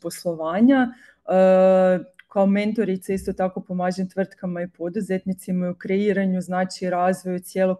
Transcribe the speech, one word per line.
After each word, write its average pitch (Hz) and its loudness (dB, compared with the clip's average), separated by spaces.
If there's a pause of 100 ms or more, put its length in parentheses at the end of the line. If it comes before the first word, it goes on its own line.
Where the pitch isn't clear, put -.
poslovanja. 180 0 (400)
E, 185 6 (300)
kao 196 2
mentorica 202 -2
isto 190 -6
tako 185 -4
pomažem 185 -4
tvrtkama 180 -6
i 180 -8
poduzetnicima 185 -6
u 180 -8
kreiranju, 190 0
znači, 180 -4
razvoju 180 -2
cijelog 185 -2